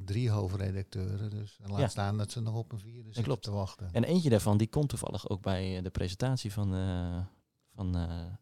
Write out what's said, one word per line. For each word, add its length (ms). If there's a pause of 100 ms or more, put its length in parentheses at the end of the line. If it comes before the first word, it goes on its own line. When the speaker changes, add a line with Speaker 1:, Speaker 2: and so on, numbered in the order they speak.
Speaker 1:
drie 260
hoofdredacteuren. 1000
Dus, 300
en 100
laat 100
Speaker 2:
Ja. 80
Speaker 1:
staan 300
dat 140
ze 80
nog 140
op 180
een 80
vierde 160
Speaker 2:
Dat 80 (100)
Speaker 1:
zitten 100
Speaker 2:
klopt. 180
Speaker 1:
te 80
wachten. 420
Speaker 2:
En 120
eentje 260
daarvan, 260
die 120
komt 200
toevallig 400
ook 140
bij, 340
eh, 60
de 80
presentatie 600
van, 220
eh, 500 (500)
van, 220
eh, 460